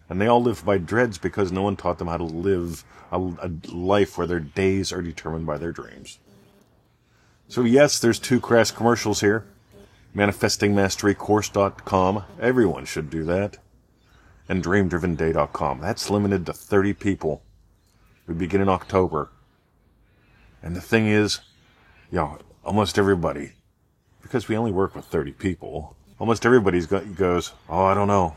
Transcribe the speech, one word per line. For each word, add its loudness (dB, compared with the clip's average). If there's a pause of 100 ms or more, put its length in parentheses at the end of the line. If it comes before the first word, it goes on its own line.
And -4
they 0
all 4
lived -2
by 2
dreads -2
because -2
no -2
one 0
taught -4
them -6
how -2
to -6
live -4 (280)
a, -2
a -6 (220)
life 2
where -2
their -2
days -2
are -6
determined -8
by -4
their -6
dreams. -18 (1300)
So 0
yes, 4
there's 2
two 0
crass 4
commercials 0
here. 2 (720)
Manifesting 2
Mastery 2
Course 0
dot 0
com. 2 (160)
Everyone 2
should -8
do -6
that. -2 (880)
And -2
dream 2
driven -2
day 0
dot 0
com. -4
That's -6
limited 0
to -8
thirty 0
people. -4 (840)
We -8
begin 0
in 2
October. 0 (1300)
And -8
the -8
thing 2
is, 2 (720)
you -4
know, -4 (260)
almost 0
everybody, 0 (720)
because -6
we -2
only -2
work 0
with -14
thirty -4
people, -8 (240)
almost 0
everybody's 4
go-, 0
goes, -2 (160)
"Oh, 2
I 6
don't 2
know, 2